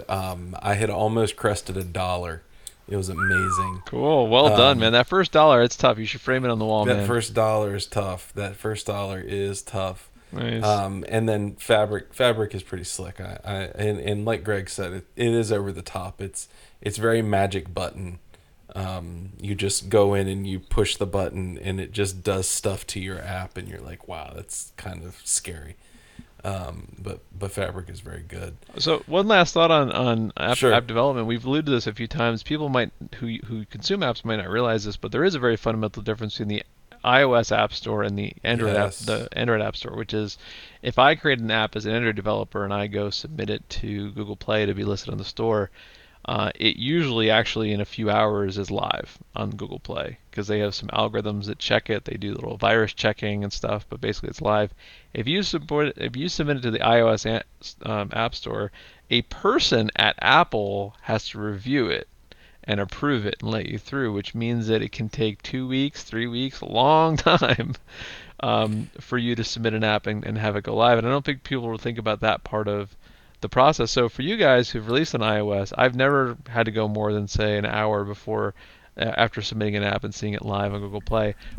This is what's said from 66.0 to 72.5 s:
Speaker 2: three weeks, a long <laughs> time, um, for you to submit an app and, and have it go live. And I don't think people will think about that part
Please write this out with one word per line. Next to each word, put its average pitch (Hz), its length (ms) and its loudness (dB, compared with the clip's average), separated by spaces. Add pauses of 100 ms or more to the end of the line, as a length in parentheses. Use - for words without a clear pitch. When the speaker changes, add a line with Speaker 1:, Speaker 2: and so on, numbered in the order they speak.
Speaker 2:
three 113 240 -4
weeks, 123 340 -6
a - 100 -10
long 156 460 6
<laughs> - 160 4
time, - 400 4 (680)
um, 107 580 0
for - 180 -4
you 120 180 0
to 113 80 -2
submit 113 300 -2
an 110 100 0
app 107 220 2
and, 107 200 -4
and 107 120 -4
have 107 180 -2
it 104 80 -4
go 110 120 -4
live. 117 240 6
And 113 80 0
I - 20 0
don't 139 160 0
think 139 180 -6
people 120 240 -4
will 113 120 -4
think 117 180 -6
about 107 240 -2
that 110 220 0
part 107 240 -2